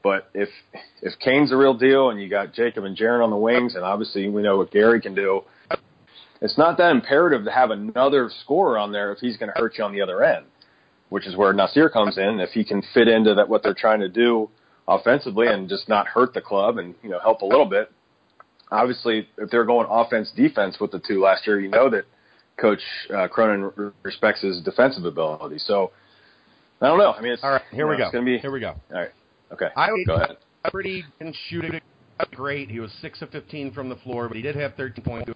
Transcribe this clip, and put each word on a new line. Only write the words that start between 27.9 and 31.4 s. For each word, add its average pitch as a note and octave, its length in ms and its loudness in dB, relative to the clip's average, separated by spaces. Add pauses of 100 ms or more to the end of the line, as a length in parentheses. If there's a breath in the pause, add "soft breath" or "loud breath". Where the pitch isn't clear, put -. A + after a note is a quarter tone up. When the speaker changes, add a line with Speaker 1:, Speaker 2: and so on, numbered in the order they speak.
Speaker 1:
know, - 40 -2
Speaker 2:
go. A#2 60 0
Speaker 1:
it's - 80 -6
gonna B2 120 -4
be B2 140 0
Speaker 2:
Here C#3 140 -8
we C3 80 -8
go. E2 160 -8 (160)
Speaker 1:
All F2+ 80 -6
right. - 100 -8 (420)
Okay. F2+ 240 -6
Speaker 2:
Iowa F#3 200 -2 (100)
Speaker 1:
Go - 80 0
ahead. - 220 -2 (340)
Speaker 2:
pretty F#3+ 340 -10 (140)
and D#3 160 -14 (140)